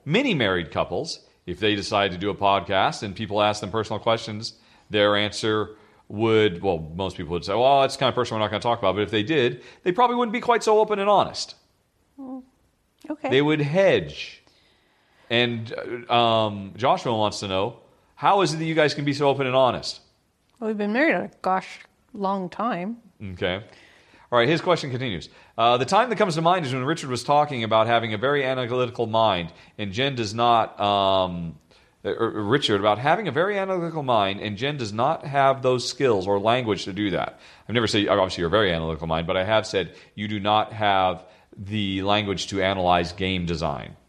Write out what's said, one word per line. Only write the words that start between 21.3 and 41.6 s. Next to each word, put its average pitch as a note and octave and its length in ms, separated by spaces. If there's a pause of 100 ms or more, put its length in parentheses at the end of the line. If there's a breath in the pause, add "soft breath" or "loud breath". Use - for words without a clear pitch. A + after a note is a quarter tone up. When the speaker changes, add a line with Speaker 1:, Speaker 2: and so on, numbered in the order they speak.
Speaker 2:
gosh F#3 380 (340)
long F#3+ 360
time. G#3+ 480 (360)
Speaker 1:
Okay. F#2 280 (720 soft breath)
All A#2+ 80
right, A#2 80
his F#3+ 140
question D#3+ 280
continues. A#2+ 380 (300 soft breath)
Uh, A#2+ 200
"The B2+ 80
time A3 240
that G#3+ 80
comes F#3 180
to E3 60
mind F3 240
is B2+ 80
when C3 120
Richard D#3+ 240
was B2 160
talking C#3+ 400
about A2 220
having A2+ 260
a G#2+ 40
very C#3 280
analytical B2+ 600
mind, G#2+ 460 (260 loud breath)
and G#2 140
Jen C3 240
does A2 180
not, A#2 460
um, F#2+ 800 (480 soft breath)
uh, G2+ 40
uh, F2+ 40 (120)
Richard, G#2+ 540
about G#2+ 180
having E3+ 300
a C#3 40
very F#3+ 260
analytical E3+ 460
mind, G2+ 380
and G#2 160
Jen C#3+ 200
does A2 160
not C3 320
have C3+ 360
those B2+ 260
skills G#2+ 400
or G2+ 120
language A2 460
to G2+ 80
do G2+ 180
that." - 280 (280 loud breath)
I've G#2 80
never A2+ 120
said, G2+ 200
obviously F#2+ 340
you're E2+ 60
a D#2 40
very G2+ 220
analytical D#2+ 340
mind, E2 200
but F#2 100
I F#2 80
have G#2+ 200
said F#2 280 (220 loud breath)
you G#2 120
do G#2 120
not G#2 340
have F#2+ 500 (340 soft breath)
the G2 460